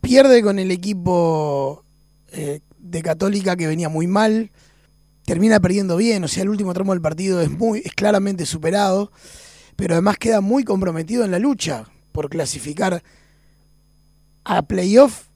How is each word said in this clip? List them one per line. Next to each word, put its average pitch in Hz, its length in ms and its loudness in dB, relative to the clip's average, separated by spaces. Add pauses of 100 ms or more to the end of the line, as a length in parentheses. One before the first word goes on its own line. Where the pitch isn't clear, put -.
pierde 254 420 8
con 202 160 0
el 185 120 -2
equipo, 170 1120 -2 (480)
eh, 151 280 -8 (180)
de 170 240 -10
Católica 185 540 -2
que 170 100 -4
venía 160 220 -2
muy 160 180 -2
mal, 220 440 0 (760)
termina 208 340 4
perdiendo 185 380 0
bien, 208 280 2
o 151 40 -4
sea, 185 140 -4
el 196 80 0
último 196 240 -4
tramo 190 180 -2
del 180 100 -2
partido 175 380 -2
es 156 100 0
muy, 214 340 -2
es - 80 -12
claramente 196 540 0
superado, 190 640 -2 (640)
pero 175 200 -2
además 196 240 2
queda 226 220 0
muy 233 220 0
comprometido 190 600 -2
en 196 60 -2
la 180 80 -2
lucha 165 480 -4 (260)
por 147 160 -8
clasificar 165 720 -6 (1400)
a 180 180 -2
playoff 208 600 2 (100)